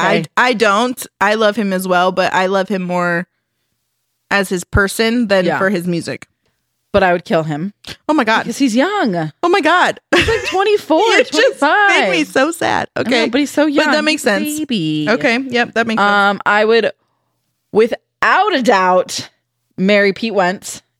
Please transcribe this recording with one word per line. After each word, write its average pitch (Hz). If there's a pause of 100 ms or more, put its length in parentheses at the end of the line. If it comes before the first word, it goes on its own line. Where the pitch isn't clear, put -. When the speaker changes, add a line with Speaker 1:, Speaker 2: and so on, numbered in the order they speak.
Speaker 1:
Okay? 208 (120)
Speaker 2:
I, 240
I 254
don't. 220 (160)
I 208
love 214
him 202
as 185
well, 180
but 185
I 185
love 190
him 190
more 175 (1040)
as 196
his 180
person 226
than 190
Speaker 1:
Yeah. 151
Speaker 2:
for 190
his 180
music. 165 (640)
Speaker 1:
But 196
I 180
would 175
kill 170
him. 156 (340)
Speaker 2:
Oh 302
my 302
God. 214
Speaker 1:
Because 233
he's 240
young. 320 (280)
Speaker 2:
Oh 349
my 381
God. 311
<laughs> -
Speaker 1:
He's 359
like 453
twenty-four, 381
Speaker 2:
You 427
just -
Speaker 1:
twenty-five. 392
Speaker 2:
made 359
me 302
so 277
sad. -
Speaker 1:
I -
know, 202
Speaker 2:
Okay. 233
Speaker 1:
but 262
he's 277
so 294
young. 302
Speaker 2:
But 294
that 302
makes 311
Speaker 1:
He's -
a 202
Speaker 2:
sense. 302
Speaker 1:
baby. 156
Speaker 2:
Okay. 240
Yep. 240
That 226
makes 220
sense. 202
Speaker 1:
Um, 202
I 214
would, 220 (800)
without 240
a 262
doubt, 185 (480)
marry 202
Pete 226
Wentz 185 (180)